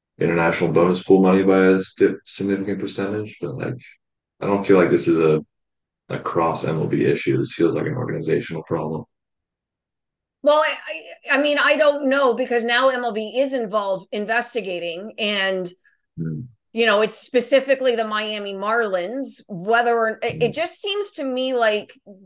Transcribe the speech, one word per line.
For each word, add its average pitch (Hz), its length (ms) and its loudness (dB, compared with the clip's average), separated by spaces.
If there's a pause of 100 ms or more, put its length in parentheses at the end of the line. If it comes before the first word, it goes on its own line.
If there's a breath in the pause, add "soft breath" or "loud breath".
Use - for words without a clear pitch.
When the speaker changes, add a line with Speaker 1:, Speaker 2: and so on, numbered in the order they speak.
(180)
Speaker 1:
international 85 540 0
bonus 87 320 2
pool 95 180 6
money 95 220 4
by 95 220 4
a 95 160 6
sti-, - 420 0
significant 98 560 -4
percentage. 104 600 -6
But, - 160 -8
like, - 160 -6 (680)
I - 60 -6
don't 98 200 0
feel 98 120 6
like 87 140 6
this 87 180 2
is 82 100 4
a, 78 220 4 (680)
a - 120 -6
cross 82 440 -2
M 80 140 -2
L 78 100 -2
B - 160 0
issue. 67 340 0
This 67 140 -2
feels 78 240 2
like 78 120 -2
an 78 80 -4
organizational 78 680 -4
problem. 78 400 -6 (1400)
Speaker 2:
Well, 294 180 6
I, 294 160 0 (100)
I, - 500 -6
I 277 40 2
mean, 294 180 2
I 285 160 4
don't 285 320 2
know 262 280 2
because 240 280 -2
now 240 240 2
M 247 160 0
L 233 80 -2
B 214 260 -6
is 269 160 0
involved 202 600 -4
investigating 202 1040 -6
and, 190 520 -2 (480)
Speaker 1:
Hmm. 160 260 -6 (280)
Speaker 2:
you 226 140 0
know, 214 160 4
it's 214 160 0
specifically 262 800 2
the 226 80 0
Miami 214 480 -4
Marlins, 208 960 -2
whether 226 440 2
or, 220 300 0
it, 220 180 -4
it 233 60 2
Speaker 1:
Hmm. 220 60 -2
Speaker 2:
just 339 280 -6
seems 403 300 -6
to 302 140 -8
me 262 280 -2
like 214 380 0 (340)